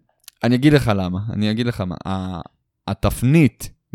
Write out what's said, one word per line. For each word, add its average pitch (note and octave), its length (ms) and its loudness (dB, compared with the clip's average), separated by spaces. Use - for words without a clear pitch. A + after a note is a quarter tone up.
אני A#2+ 120 2
אגיד C#3+ 180 4
לך B2 220 2
למה, F2+ 240 -4
אני G#2 180 -2
אגיד A#2 160 -4
לך A#2 140 -4
מה, F#2 140 -6
ה-, F#2 340 -6
התפנית A#2+ 840 2